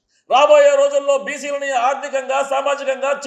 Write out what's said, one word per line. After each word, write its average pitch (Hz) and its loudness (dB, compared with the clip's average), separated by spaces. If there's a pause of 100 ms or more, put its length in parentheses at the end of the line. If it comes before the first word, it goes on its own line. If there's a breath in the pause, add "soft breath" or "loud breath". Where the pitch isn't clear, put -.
(300)
రాబోయే 285 6
రోజుల్లో 277 0
బీసీలని 277 -8
ఆర్థికంగా, 269 -2
సామాజికంగా, 269 -4